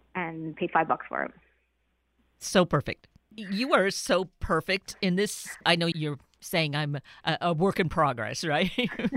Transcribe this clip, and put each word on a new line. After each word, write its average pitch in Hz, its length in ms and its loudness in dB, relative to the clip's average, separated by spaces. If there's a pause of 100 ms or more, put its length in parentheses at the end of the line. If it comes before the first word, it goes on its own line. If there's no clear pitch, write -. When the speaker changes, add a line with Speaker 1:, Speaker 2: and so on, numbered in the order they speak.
(140)
Speaker 1:
and 165 420 -8
paid 175 160 -4
five 160 160 2
bucks - 200 -2
for 67 140 -6
it. - 80 -6 (1080)
Speaker 2:
So - 260 2
perfect. - 440 -4 (280)
You 214 360 -4
are 196 180 4
so 185 400 0 (100)
perfect - 600 -2
in 180 160 2
this. - 480 -4
I 175 120 4
know 170 100 0
you're 151 320 -2 (220)
saying 160 340 -2
I'm 147 220 -2 (280)
a, 160 160 4
a 175 120 2
work 180 280 2
in 175 80 4
progress, 123 560 2
right? 165 320 2
<laughs> - 40 0 (360)